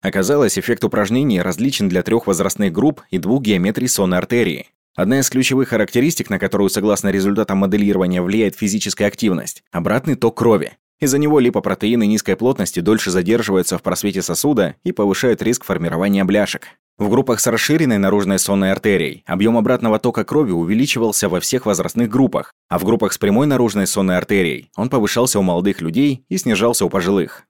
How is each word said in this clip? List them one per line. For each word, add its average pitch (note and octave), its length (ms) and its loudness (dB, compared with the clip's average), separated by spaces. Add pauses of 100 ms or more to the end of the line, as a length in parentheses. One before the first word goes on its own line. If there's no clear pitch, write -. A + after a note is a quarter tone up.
Оказалось, G2 560 0
эффект A#2 260 -2
упражнений G#2+ 560 0
различен F#2+ 480 -2
для F2+ 140 0
трёх A2+ 240 0
возрастных F#2+ 440 0
групп A#2+ 300 0 (100)
и F#2 60 -4
двух G2 240 0
геометрий G#2+ 480 0
сонной F2+ 300 0
артерии. G2+ 480 -2 (280)
Одна A2 260 0
из - 100 -2
ключевых C3 400 0
характеристик, A#2+ 580 0
на G2 100 -2
которую, G2 300 0
согласно G2+ 400 0
результатам G2 500 0
моделирования, F#2+ 600 2
влияет G2 360 0
физическая G#2 520 -2
активность — - 640 -4
обратный G2+ 440 -2
ток A#2 200 0
крови. G#2 400 0 (240)
Из-за C#3 180 0
него D3+ 220 4
липопротеины G#2+ 680 0
низкой G#2 300 0
плотности A#2+ 420 -2
дольше G#2 320 0
задерживаются F#2+ 680 0
в - 60 -8
просвете F#2 400 -4
сосуда F#2+ 600 0
и F3 80 -4
повышают G#2+ 500 0
риск A#2 220 -2
формирования F#2+ 600 0
бляшек. G2+ 440 -2 (280)
В G#2 140 -2
группах A#2+ 300 0
с - 80 0
расширенной B2 500 0
наружной G2 400 0
сонной G2 320 0
артерией F2+ 560 0
объём G#2+ 320 2
обратного A2+ 400 2
тока A#2 240 -2
крови C#3 300 0
увеличивался G#2+ 760 0
во F2 120 0
всех B2 260 -2
возрастных G2+ 420 0
группах, B2 460 0 (140)
а F2+ 100 -2
в E2+ 60 -2
группах G#2+ 280 0
с - 60 -10
прямой A2 300 2
наружной A2 400 0
сонной F#2+ 280 0
артерией F2 600 0
он A2 120 -2
повышался A#2 520 0
у - 20 2
молодых F#2 380 0
людей B2+ 480 0
и F#3 100 -4
снижался A2+ 460 0
у E2+ 40 0
пожилых. F#2+ 600 -2